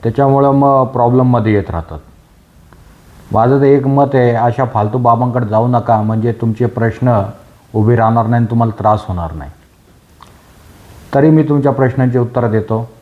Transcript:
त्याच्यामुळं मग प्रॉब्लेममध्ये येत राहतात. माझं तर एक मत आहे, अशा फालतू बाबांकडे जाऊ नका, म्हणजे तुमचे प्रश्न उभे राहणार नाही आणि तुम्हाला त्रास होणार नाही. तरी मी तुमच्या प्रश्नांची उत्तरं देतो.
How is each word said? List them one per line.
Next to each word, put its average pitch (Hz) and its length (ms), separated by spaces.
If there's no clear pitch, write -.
त्याच्यामुळं 139 520
मग 139 320
प्रॉब्लेममध्ये 120 640
येत 101 180
राहतात. 82 280
माझं 123 260
तर 139 60
एक 139 220
मत 139 280
आहे, 123 160
अशा 117 340
फालतू 110 340
बाबांकडे 120 480
जाऊ 110 220
नका, 117 340
म्हणजे 110 300
तुमचे 113 340
प्रश्न 117 560
उभे 110 220
राहणार 113 300
नाही 117 140
आणि 117 100
तुम्हाला 117 280
त्रास 107 300
होणार 85 240
नाही. 73 180
तरी 143 160
मी 156 120
तुमच्या 139 300
प्रश्नांची 127 460
उत्तरं 117 320
देतो. 110 400